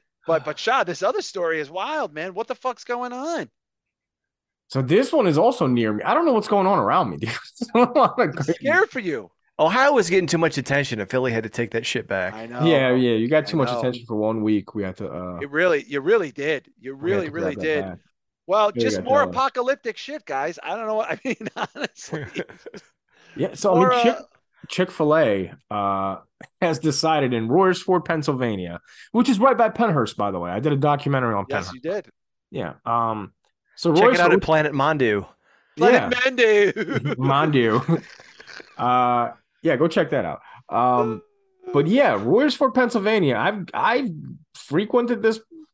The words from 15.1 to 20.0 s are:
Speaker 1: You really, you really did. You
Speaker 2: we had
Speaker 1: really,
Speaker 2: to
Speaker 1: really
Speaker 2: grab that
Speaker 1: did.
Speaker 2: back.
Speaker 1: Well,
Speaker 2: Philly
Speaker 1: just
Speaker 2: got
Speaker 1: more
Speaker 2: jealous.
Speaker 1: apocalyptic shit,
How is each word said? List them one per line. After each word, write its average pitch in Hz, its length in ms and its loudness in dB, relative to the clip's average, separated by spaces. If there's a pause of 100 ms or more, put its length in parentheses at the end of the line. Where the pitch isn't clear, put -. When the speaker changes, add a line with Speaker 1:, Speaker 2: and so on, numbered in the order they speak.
Speaker 1:
You 143 80 -10
really, 151 400 0
you 139 140 -6
really 170 320 0
did. 143 340 -6 (100)
You 131 200 -14
Speaker 2:
we 160 140 -4
had 196 60 0
Speaker 1:
really, 180 100 -4
Speaker 2:
to 147 40 -12
Speaker 1:
really - 240 -6
Speaker 2:
grab - 100 -6
that 156 80 -2
Speaker 1:
did. 143 120 -2
Speaker 2:
back. 87 120 -12 (500)
Speaker 1:
Well, 208 240 2
Speaker 2:
Philly 233 120 -2
Speaker 1:
just 214 140 0
Speaker 2:
got 185 80 -4
Speaker 1:
more 269 160 4
Speaker 2:
jealous. - 140 -2
Speaker 1:
apocalyptic 262 600 -4
shit, - 280 -14